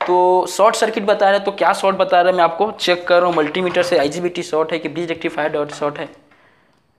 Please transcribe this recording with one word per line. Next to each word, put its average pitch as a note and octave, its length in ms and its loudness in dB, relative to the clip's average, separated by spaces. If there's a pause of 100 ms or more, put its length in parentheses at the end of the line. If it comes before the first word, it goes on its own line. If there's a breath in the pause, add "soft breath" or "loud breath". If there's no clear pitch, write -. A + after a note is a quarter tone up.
तो F3+ 480 2
short A3 280 2
circuit A3 280 -2
बता G3+ 220 2
रहा G3+ 120 4
है, G3 60 -4
तो G3+ 80 -2
क्या F3 200 2
short F#3+ 240 0
बता F#3 240 2
रहा F3+ 100 4
है F3+ 60 2
मैं E3+ 80 4
आपको G3 280 0
check F3 360 -2
कर F3 100 6
रहा F3+ 80 4
हूँ F3 100 0
multimeter F3 460 0
से, F3 160 2
आईजीबीटी F3 440 -4
short D#3 300 -2
है E3 60 -4
कि D#3+ 100 -6
ब्रिज D#3+ 200 -8
रेक्टिफायर D#3 440 -4
dot D3 200 -4
short C#3+ 260 -6
है। D3 100 -10 (920 soft breath)